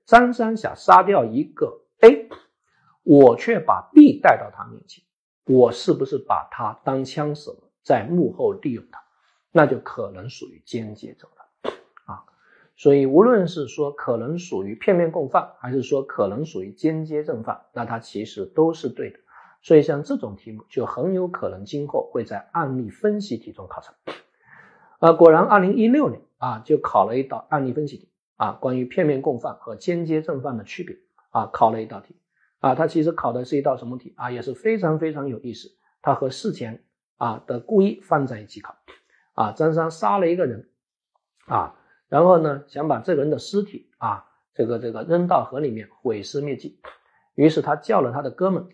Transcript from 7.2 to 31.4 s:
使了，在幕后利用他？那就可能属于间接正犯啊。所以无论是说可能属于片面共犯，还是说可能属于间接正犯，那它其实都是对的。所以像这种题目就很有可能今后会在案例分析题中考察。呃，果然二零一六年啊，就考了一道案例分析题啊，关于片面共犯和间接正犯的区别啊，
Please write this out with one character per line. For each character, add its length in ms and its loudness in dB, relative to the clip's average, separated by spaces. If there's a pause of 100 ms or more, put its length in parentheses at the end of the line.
使 160 -14
了， 200 -20 (120)
在 220 0
幕 280 0
后 200 -2
利 200 -8
用 180 -10
他？ 120 -20 (500)
那 140 6
就 120 -2
可 320 -12
能 180 -16
属 180 -16
于 200 -20
间 280 -10
接 240 -18
正 180 -20
犯 380 -16 (320)
啊。 180 -16 (520)
所 180 4
以 100 4
无 180 6
论 240 4
是 220 -8
说 240 -6
可 240 -4
能 220 -6
属 260 -8
于 100 -10
片 220 0
面 160 0
共 160 -6
犯， 300 -2
还 120 -10
是 120 -2
说 200 -2
可 260 -4
能 180 -6
属 160 -12
于 100 -14
间 320 -4
接 180 -6
正 200 -8
犯， 180 -10 (140)
那 100 -8
它 140 -8
其 260 -10
实 220 -10
都 260 0
是 160 -10
对 220 -10
的。 80 -20 (420)
所 160 4
以 60 8
像 200 -4
这 140 -4
种 180 -10
题 160 -18
目 200 -18
就 160 -6
很 260 -4
有 160 -2
可 220 -8
能 160 -14
今 200 -8
后 240 -4
会 140 -6
在 280 -12
案 260 -4
例 100 -8
分 320 -4
析 160 -8
题 160 -18
中 160 -20
考 140 -16
察。 120 -20 (1040)
呃， 140 8
果 180 8
然 120 6
二 180 4
零 160 0
一 120 2
六 200 2
年 140 -10 (160)
啊， 260 -8
就 140 2
考 280 2
了 120 -4
一 40 0
道 280 -12
案 160 -2
例 60 -4
分 140 -4
析 100 -14
题 140 -20 (260)
啊， 160 -4
关 260 -4
于 60 -4
片 220 -2
面 160 -2
共 160 -2
犯 180 -10
和 200 -16
间 280 -6
接 160 -2
正 220 -6
犯 140 -8
的 80 -12
区 200 -14
别 140 -16 (320)
啊， 220 -4